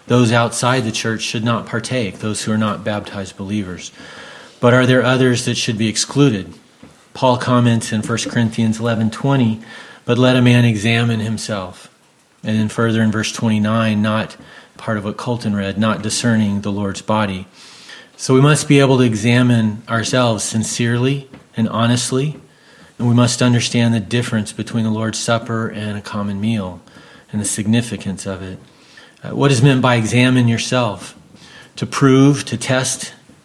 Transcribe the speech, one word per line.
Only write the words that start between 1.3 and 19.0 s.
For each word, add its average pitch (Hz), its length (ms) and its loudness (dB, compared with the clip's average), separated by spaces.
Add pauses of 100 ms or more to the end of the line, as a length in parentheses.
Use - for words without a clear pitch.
not 113 200 -2
partake, 110 540 -6
those 107 240 -6
who 110 80 -4
are 107 60 0
not 107 260 -2
baptized 104 540 -8
believers. 95 540 -8 (680)
But 120 140 6
are 127 120 4
there 127 180 4
others 127 420 2
that 127 120 -2
should 113 200 -4
be 110 100 0
excluded? 107 640 0 (600)
Paul 127 240 2
comments 120 540 2
in 107 120 -2
First 113 260 -4
Corinthians 113 500 0
eleven 113 300 0
twenty, 123 500 0 (460)
"But 120 120 2
let 127 200 4
a 123 40 4
man 123 220 6
examine 117 560 0
himself." 104 720 -8 (520)
And 110 160 -2
then 107 120 0
further 113 320 0
in 110 100 4
verse 107 220 -4
twenty-nine, 110 680 0
not 107 360 -2 (400)
part 110 200 -6
of 101 60 -6
what 101 140 -8
Colton 120 360 -4
read, 98 240 -4
"not 107 240 0
discerning 107 600 0
the 104 100 -6
Lord's 98 300 -6
body." 98 460 -4 (680)
So - 180 -2
we 131 60 6
must 147 300 4
be 143 100 8
able 135 180 4
to 127 60 4